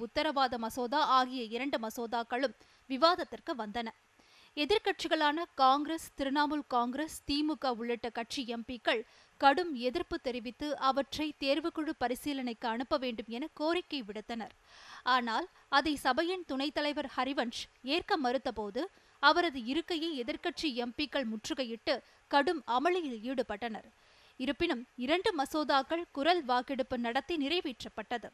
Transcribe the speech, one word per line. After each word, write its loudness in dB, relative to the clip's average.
உத்தரவாத 0
மசோதா 0
ஆகிய 2
இரண்டு -2
மசோதாக்களும் -2
விவாதத்திற்கு 2
வந்தன. -6
எதிர்க்கட்சிகளான 2
காங்கிரஸ், 4
திரிணாமுல் 0
காங்கிரஸ், 0
திமுக 0
உள்ளிட்ட -2
கட்சி -6
எம் -8
பிக்கள் 0
கடும் 6
எதிர்ப்பு -2
தெரிவித்து -6
அவற்றை 0
தேர்வுக்குழு 0
பரிசீலனைக்கு -4
அனுப்ப -2
வேண்டும் -4
என -6
கோரிக்கை 0
விடுத்தனர். -8
ஆனால் 0
அதை 4
சபையின் 0
துணைத் -2
தலைவர் -2
ஹரிவன்ஷ் -2
ஏற்க 0
மறுத்தபோது -2
அவரது 6
இருக்கையை -2
எதிர்க்கட்சி -4
எம் -6
பிக்கள் -2
முற்றுகையிட்டு -2
கடும் 4
அமளியில் 2
ஈடுபட்டனர். -4
இருப்பினும், 0
இரண்டு 2
மசோதாக்கள் 2
குரல் 2
வாக்கெடுப்பு 0
நடத்தி -2
நிறைவேற்றப்பட்டது. -4